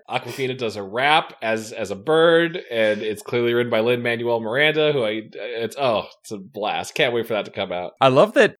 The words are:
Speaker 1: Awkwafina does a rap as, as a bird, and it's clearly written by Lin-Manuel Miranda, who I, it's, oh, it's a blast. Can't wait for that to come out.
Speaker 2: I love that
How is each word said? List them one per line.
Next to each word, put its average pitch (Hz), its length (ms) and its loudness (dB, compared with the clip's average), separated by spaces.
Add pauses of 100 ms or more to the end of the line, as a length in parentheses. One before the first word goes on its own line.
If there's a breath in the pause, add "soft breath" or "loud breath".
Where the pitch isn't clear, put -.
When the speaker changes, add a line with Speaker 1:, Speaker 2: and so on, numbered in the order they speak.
Speaker 1:
Awkwafina 127 480 -6
does 113 200 -6
a 104 60 -8
rap 135 600 0
as, 113 300 -4
as 98 180 -6
a 101 60 -4
bird, 165 600 4 (120)
and 110 320 2
it's 107 200 -4
clearly 120 300 0
written 120 180 0
by 113 100 2
Lin-Manuel 117 600 0
Miranda, 151 520 2
who 135 120 0
I, 107 180 -2 (120)
it's, 113 440 -8
oh, 117 280 0 (160)
it's - 100 -20
a 104 60 -8
blast. 95 560 -6
Can't 131 200 2
wait 113 120 -2
for 117 80 -4
that 101 120 -2
to - 40 -18
come 98 220 -6
out. 90 280 -6
Speaker 2:
I 135 80 6
love 151 260 4
that 247 260 4